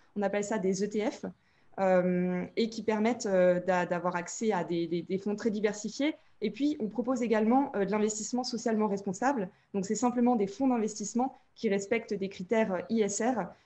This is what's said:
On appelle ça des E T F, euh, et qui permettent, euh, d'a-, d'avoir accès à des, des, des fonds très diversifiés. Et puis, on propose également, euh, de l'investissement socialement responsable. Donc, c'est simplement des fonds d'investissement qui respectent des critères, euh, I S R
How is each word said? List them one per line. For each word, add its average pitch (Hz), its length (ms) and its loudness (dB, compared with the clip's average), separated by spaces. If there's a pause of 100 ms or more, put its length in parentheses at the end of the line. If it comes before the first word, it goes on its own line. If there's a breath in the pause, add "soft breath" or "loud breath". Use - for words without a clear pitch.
(160 loud breath)
On 202 60 -2
appelle 202 220 0
ça 214 160 -2
des 190 240 0
E 202 40 -2
T 208 220 0
F, - 160 -10 (540)
euh, 180 640 4 (100)
et 226 140 2
qui 220 140 -10
permettent, 220 420 0
euh, 180 340 6
d'a-, 180 280 2
d'avoir 175 280 -2
accès 190 360 -2
à 175 120 2
des, 170 220 -2
des, 170 160 -2
des 185 160 -4
fonds 208 180 -2
très 226 140 0
diversifiés. 214 640 -2 (280 soft breath)
Et 214 100 -2
puis, 294 280 -2
on 214 100 -4
propose 247 340 -2
également, 226 520 4
euh, 202 100 2
de 180 60 -2
l'investissement 214 520 -2
socialement 220 440 0
responsable. 202 600 -2 (240 soft breath)
Donc, 190 140 -2
c'est 214 80 0
simplement 247 400 2
des 208 100 2
fonds 262 220 -2
d'investissement 226 720 -2 (160 loud breath)
qui 220 140 -2
respectent 208 440 -2
des 190 160 -4
critères, 202 420 0
euh, 175 100 -2 (100)
I 226 100 2
S 202 220 0
R 226 240 0 (180 loud breath)